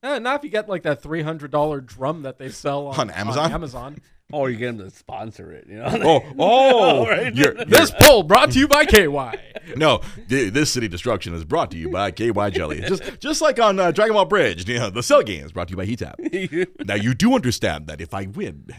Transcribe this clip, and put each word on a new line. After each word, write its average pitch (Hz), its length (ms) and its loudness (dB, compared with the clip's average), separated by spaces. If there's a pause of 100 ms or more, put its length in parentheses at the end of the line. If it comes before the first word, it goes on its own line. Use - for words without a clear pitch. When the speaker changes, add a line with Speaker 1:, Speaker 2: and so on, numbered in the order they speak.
Speaker 1:
Uh, 262 160 -4
not 247 180 -2
if - 60 -8
you 185 80 -12
get, 214 180 -4
like, 180 140 -6
that 151 180 -2
three 156 220 -6
hundred 151 260 -8
dollar 147 320 -2
drum 135 400 -8
that 135 160 -12
they 131 120 -14
sell 143 360 -6
on, 139 140 -6
Speaker 2:
On 120 100 -2
Amazon? 113 360 -4
Speaker 1:
on 165 60 0
Amazon. 135 500 -12 (300)
Speaker 3:
Or 139 200 -4
you 117 60 -6
get 117 200 -6
them 95 100 -16
to 98 80 -20
sponsor 101 560 -16
it, 78 160 -20
you 101 100 -18
know? 117 100 -8 (160)
Speaker 2:
Oh, 156 180 6 (100)
Speaker 3:
<laughs> 135 80 -14
Speaker 2:
oh, 233 680 4
Speaker 3:
Right. 220 260 -2
Speaker 2:
you're, - 220 2 (100)
Speaker 1:
This 277 240 6
Speaker 2:
you're - 100 -12
Speaker 1:
poll 269 220 10
brought 180 300 6
to 233 80 2
you 285 80 4
by 294 180 4
K 196 220 6
Y. 135 280 -4 (400)
Speaker 2:
No, 139 260 4 (280)
th-, 117 240 0
this 147 180 0
city 117 160 -4
destruction 90 460 -6
is 85 100 -8
brought 113 280 -2
to 85 60 -14
you 80 120 -8
by 95 220 -2
K 107 180 -2
Y 101 220 -2
jelly. 76 300 -6
Just, - 380 -6
just 302 220 -6
like 294 180 0
on, 202 200 2
uh, 180 100 2
Dragon 214 240 0
Ball 202 120 4
Bridge, 113 440 0
you 120 80 -2
know, 117 140 -4
the 110 100 -6
Cell 269 220 4
game 90 200 -8
is 73 80 -18
brought 87 180 -6
to - 20 -10
you 90 60 -10
by 92 80 -6
Heat 113 140 -6
Tap. - 200 -12 (320)
Speaker 3:
<laughs> - 340 -6
Speaker 2:
Now, 98 80 -4
you 107 220 0
do 208 180 2
understand 101 540 -2
that 76 140 -14
if 82 120 -14
I 98 140 -8
win, 98 400 -12 (120)